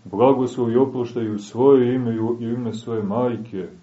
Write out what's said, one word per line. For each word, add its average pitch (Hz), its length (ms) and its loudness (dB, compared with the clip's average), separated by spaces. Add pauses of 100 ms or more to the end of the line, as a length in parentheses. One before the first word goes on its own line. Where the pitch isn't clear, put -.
blagoslov 120 680 2
i 117 40 2
oproštaj 123 540 -2
u 104 80 -6
svoje 123 560 4
ime 123 200 -2
i 110 60 -2
u 117 200 -2
ime 117 320 -4
svoje 110 300 -6
majke. 104 680 -4 (140)